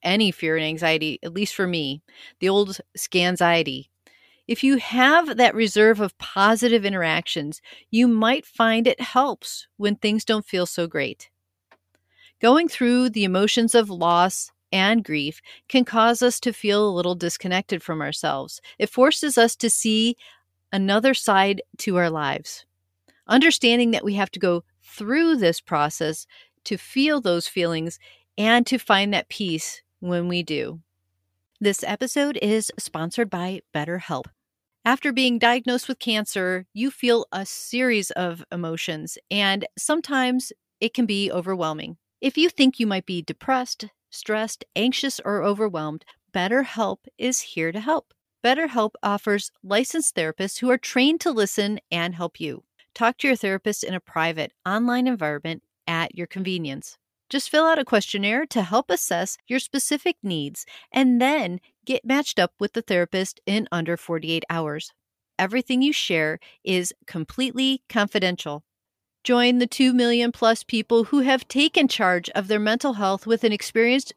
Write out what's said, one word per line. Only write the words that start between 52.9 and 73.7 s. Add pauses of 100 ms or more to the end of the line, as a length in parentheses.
Talk
to
your
therapist
in
a
private, (120)
online
environment (240)
at
your
convenience. (320)
Just
fill
out
a
questionnaire
to
help
assess (120)
your
specific
needs (280)
and
then (240)
get
matched
up
with
the
therapist
in
under
forty-eight
hours. (440)
Everything
you
share (240)
is (120)
completely
confidential. (600)
Join
the
two
million
plus
people
who
have
taken
charge
of
their
mental
health
with
an
experienced